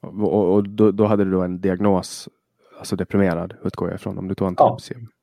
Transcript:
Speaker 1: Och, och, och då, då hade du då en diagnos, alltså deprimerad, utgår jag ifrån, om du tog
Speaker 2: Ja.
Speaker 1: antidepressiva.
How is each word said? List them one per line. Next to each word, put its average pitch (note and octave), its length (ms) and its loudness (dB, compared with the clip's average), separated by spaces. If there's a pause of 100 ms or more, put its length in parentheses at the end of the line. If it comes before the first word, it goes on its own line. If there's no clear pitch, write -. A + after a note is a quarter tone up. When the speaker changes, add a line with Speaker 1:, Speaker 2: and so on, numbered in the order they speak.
Speaker 1:
Och, F2+ 320 -2
och, F#2+ 200 4
och G#2 160 2
då, G#2+ 220 4
då G#2 140 2
hade G#2 200 2
du F#2+ 60 -2
då F#2 100 2
en F2+ 200 -4
diagnos, F#2+ 680 0 (500)
alltså - 160 -8
deprimerad, F2+ 580 0 (100)
utgår F2+ 260 -4
jag F#2 60 -8
ifrån, F#2+ 220 -8
om F#2+ 100 -8
du F#2+ 80 -4
tog G2 100 -2
Speaker 2:
Ja. F#2+ 40 0
Speaker 1:
antidepressiva. - 500 0 (240)